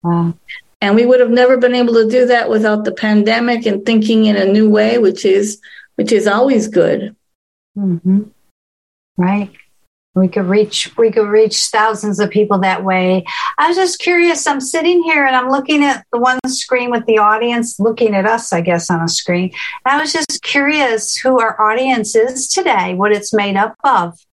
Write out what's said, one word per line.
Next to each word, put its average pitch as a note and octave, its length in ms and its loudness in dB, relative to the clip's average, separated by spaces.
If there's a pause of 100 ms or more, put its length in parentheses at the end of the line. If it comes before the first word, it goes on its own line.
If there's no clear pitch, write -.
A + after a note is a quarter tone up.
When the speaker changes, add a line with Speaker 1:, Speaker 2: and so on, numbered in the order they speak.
Speaker 1:
Wow. E3+ 320 -2 (440)
Speaker 2:
And G3+ 160 0
we A#3+ 120 4
would B3+ 120 4
have A#3+ 120 2
never B3 260 4
been B3 160 2
able A#3+ 220 2
to A3+ 120 4
do B3 200 2
that A#3+ 240 0
without G#3+ 340 0
the G#3+ 60 -4
pandemic A3+ 720 0
and G#3 180 -2
thinking A3 420 2
in G#3 120 2
a G3 80 2
new G#3+ 240 4
way, G#3+ 300 2
which G3+ 260 0
is, G3+ 340 2 (360)
which G#3+ 160 -2
is G#3+ 160 2
always A#3 400 2
good. - 480 0 (600)
Speaker 1:
Mm-hmm. F#3+ 500 0 (920)
Right. F#3+ 320 -2 (640)
We F#3 140 2
could F#3+ 180 -2
reach, G#3 500 -2
we A3+ 160 2
could G#3+ 180 0
reach G#3+ 280 2 (120)
thousands G#3 500 -2
of G3+ 100 0
people G3+ 300 0
that F#3 240 -2
way. F#3 420 0 (320)
I D4+ 120 0
was F4 80 0
just F#4 220 -2
curious. F4 460 0
I'm C#4+ 160 -2
sitting E4+ 400 0
here D#4 240 0
and C4 100 0
I'm B3+ 140 -2
looking C#4 340 0
at C4+ 280 -2
the A#3+ 80 -2
one B3+ 260 0
screen B3+ 460 -4
with A#3 160 -2
the A3 100 2
audience A3+ 640 0
looking A3 340 0
at G3 140 0
us, A3+ 260 -2
I F3 80 -2
guess, E3+ 300 -2
on E3 100 0
a E3 60 -2
screen. F3+ 440 -4 (320)
And C4+ 120 0
I D4 40 0
was D#4 140 -4
just D#4+ 300 -6
curious C#4 720 -2
who B3+ 220 0
our A3 200 -2
audience A3 560 0
is B3+ 320 0
today, G#3+ 460 -2
what G3+ 180 0
it's G3+ 220 -2
made G3+ 220 0
up G#3+ 280 -2
of F3+ 320 0 (180)